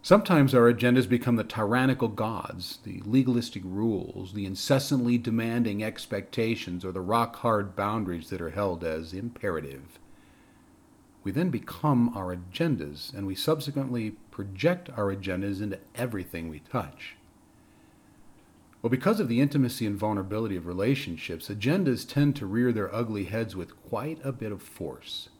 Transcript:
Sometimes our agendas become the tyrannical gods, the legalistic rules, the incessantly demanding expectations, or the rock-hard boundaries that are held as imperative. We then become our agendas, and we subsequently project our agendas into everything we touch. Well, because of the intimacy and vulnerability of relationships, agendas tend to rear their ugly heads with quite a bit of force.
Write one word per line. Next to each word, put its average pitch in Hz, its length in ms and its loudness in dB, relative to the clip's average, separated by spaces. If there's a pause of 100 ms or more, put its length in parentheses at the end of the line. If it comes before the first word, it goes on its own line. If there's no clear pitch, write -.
Sometimes 170 500 6
our 120 200 10
agendas 120 360 4
become 120 280 4
the 110 80 0
tyrannical 123 640 2
gods, 110 760 -6
the 95 220 -10
legalistic 120 600 2
rules, 95 680 -2
the 101 140 -4
incessantly 123 720 2
demanding 113 680 0
expectations, 107 1000 -4
or 95 60 -4
the 92 100 -6
rock-hard 107 760 0
boundaries 101 540 -2
that 92 100 -6
are 82 100 -4
held 90 320 -2
as 82 300 -4
imperative. 85 880 -6 (1200)
We 98 80 -4
then 165 180 0
become 120 680 0
our 90 200 -4
agendas, 90 760 -4
and 101 140 -6
we 95 80 -4
subsequently 135 760 -2 (180)
project 101 680 -2
our 101 160 0
agendas 95 480 -4
into 101 200 -6 (160)
everything 92 520 -6
we 76 120 -12
touch. - 560 -6 (1600)
Well, 117 100 0
because 190 280 2
of 190 80 0
the 120 140 4
intimacy 135 460 2
and 104 120 -2
vulnerability 104 560 -2
of 85 140 -6
relationships, 90 800 -2
agendas 127 600 0
tend 143 280 4
to 101 100 -6
rear 120 240 2
their 104 240 -2
ugly 110 300 -2
heads 104 320 -4
with 87 200 -10 (120)
quite 147 360 -6
a 139 60 -2
bit 113 220 -6
of 98 100 -10
force. - 760 -10